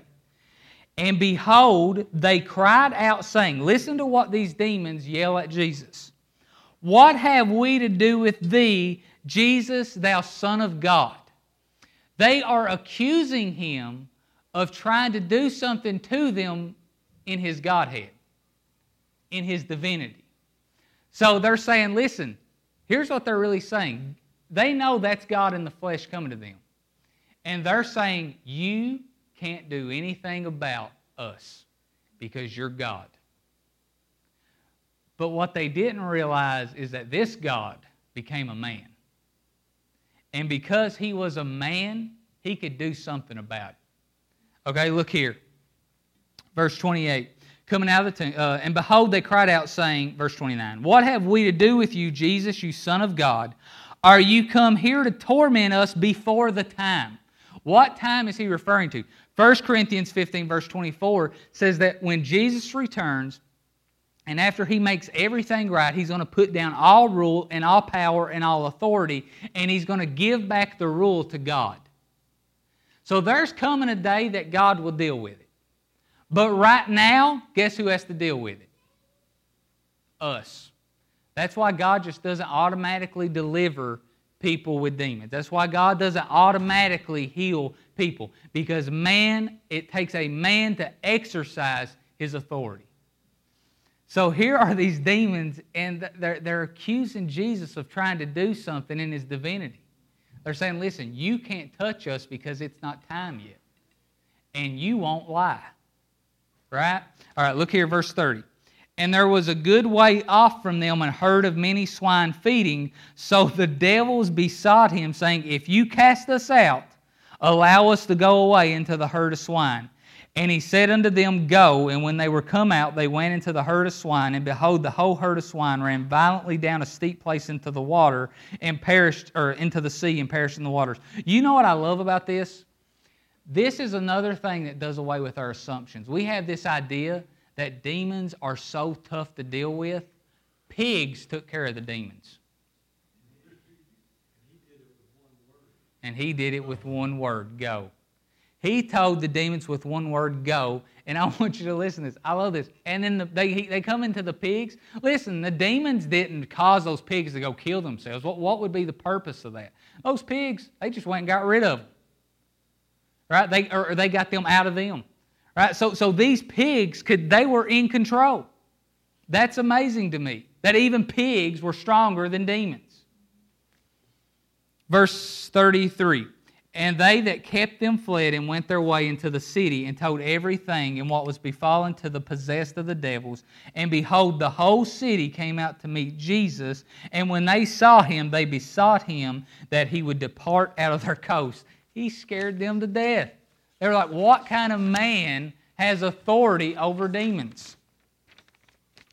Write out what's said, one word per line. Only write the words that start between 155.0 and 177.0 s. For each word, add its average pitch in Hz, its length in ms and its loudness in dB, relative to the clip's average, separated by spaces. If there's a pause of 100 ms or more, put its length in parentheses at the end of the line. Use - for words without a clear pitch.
Listen, 262 400 -4
the 175 80 -4
demons 214 560 -2
didn't 160 400 -4
cause 190 360 2
those 156 200 -6
pigs 165 320 -6
to 139 60 -8
go 135 120 -6
kill 175 300 -6
themselves. 123 420 -12
What, 175 140 -6
what 196 220 -2
would 196 120 -6
be 180 140 -4
the 156 80 -8
purpose 185 500 -8
of 117 80 -16
that? 107 220 -18 (280)
Those 262 200 -4
pigs, 269 480 -8 (100)
they 175 80 -6
just 233 180 -10
went 185 120 -4
and 175 100 -6
got 196 160 0
rid 214 180 4
of 147 180 2
them. - 80 -20 (1400)
Right? 185 180 4
They, 196 220 0
or, 185 200 -2
or 175 40 -4
they 190 160 0
got 190 200 -2
them 190 140 -4
out 185 220 4
of 180 80 -4
them. 190 280 -6 (540)
Right? 185 180 4
So, 214 200 0
so 202 180 2
these 233 300 4
pigs 233 600 -2
could, 160 280 0
they 226 160 6
were 233 200 2
in 240 220 2
control. 240 580 2 (840)
That's 226 260 2
amazing 240 540 0
to 151 80 -4
me, 131 280 -8 (140)
that 208 160 4
even 233 300 4
pigs 185 560 -2
were 170 100 -4
stronger 202 560 0
than 190 160 -4
demons. 202 600 -6 (1900)
Verse - 580 2
thirty-three, 185 800 2 (480)
"And 170 240 -2
they 208 240 6